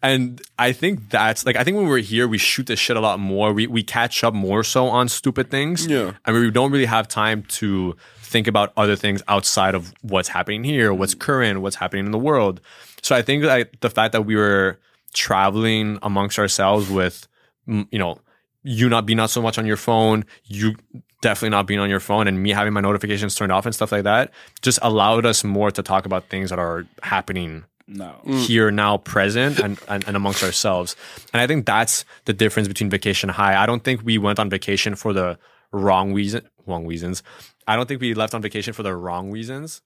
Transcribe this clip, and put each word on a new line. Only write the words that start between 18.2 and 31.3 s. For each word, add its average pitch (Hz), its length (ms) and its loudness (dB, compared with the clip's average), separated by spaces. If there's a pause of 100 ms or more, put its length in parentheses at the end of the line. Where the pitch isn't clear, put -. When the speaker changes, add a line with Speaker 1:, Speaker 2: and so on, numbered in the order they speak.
Speaker 1:
you 123 260 2
not 113 160 2
be 113 100 2
not 110 140 2
so 120 120 -2
much 113 160 -2
on 113 80 -2
your 107 120 0
phone, 110 460 2 (220)
you 107 300 -2 (460)
definitely 110 280 0
not 101 180 2
being 101 120 0
on 101 100 0
your 98 100 0
phone, 104 280 0
and 95 140 0
me 101 100 0
having 104 220 0
my 104 80 0
notifications 104 540 -2
turned 98 160 -2
off 95 140 2
and 113 100 -4
stuff 110 160 -2
like 104 120 0
that, 110 280 2 (300)
just 127 200 2
allowed 110 440 4
us 113 180 2
more 101 280 0
to 98 120 -6
talk 95 220 0
about 95 240 -6
things 95 200 -6
that 90 100 -6
are 85 260 -4 (180)
happening 92 600 -6 (240)
Speaker 3:
No. 95 280 -14 (100)
Speaker 2:
Mm. 131 200 -2
Speaker 1:
here 113 260 4
now, 104 260 2
present, 117 640 0
and, 101 280 -2
and, 101 200 -4
and 101 100 -4
amongst 98 260 -2
ourselves. 92 520 -2 (380)